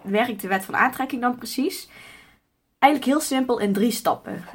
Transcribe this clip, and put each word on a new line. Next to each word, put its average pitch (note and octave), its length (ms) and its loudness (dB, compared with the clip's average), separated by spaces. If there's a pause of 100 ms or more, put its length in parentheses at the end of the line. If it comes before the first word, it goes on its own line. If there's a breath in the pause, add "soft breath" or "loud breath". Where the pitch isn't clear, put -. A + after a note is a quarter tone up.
werkt G#3+ 380 0
de F#3+ 80 -6
wet F#3+ 160 0
van - 120 -6
aantrekking B3+ 460 0
dan B3 140 0
precies? C4 520 -4 (920 loud breath)
Eigenlijk C4+ 340 4
heel D4 100 2
simpel C4 360 0
in G3+ 140 2
drie G3+ 180 2
stappen. - 540 -4 (100)